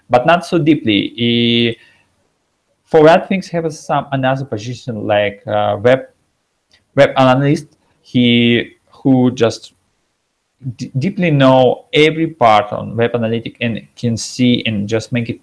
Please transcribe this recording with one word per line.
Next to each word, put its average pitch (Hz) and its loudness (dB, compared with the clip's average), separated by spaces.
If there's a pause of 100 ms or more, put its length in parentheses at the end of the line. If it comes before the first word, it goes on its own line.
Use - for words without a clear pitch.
but 123 2
not 175 2
so 185 -2
deeply. 143 0
E-, 117 0 (1080)
for 160 4
that 180 4
things 190 -6
have 165 -6
some 143 -6
another 135 -2
position 113 -10
like, 104 -2
uh, 104 -2
web, 131 2 (840)
web 139 4
analyst. 135 0 (240)
He 120 0 (140)
who 127 0
just - -4 (1040)
d-, - -12
deeply 170 -2
know 131 2
every 160 2
part 110 2
on 101 -10
web 117 -2
analytic 113 -6
and 117 -6
can 117 -4
see 123 -2
and 101 -4
just 110 -4
make 120 -4
it - -10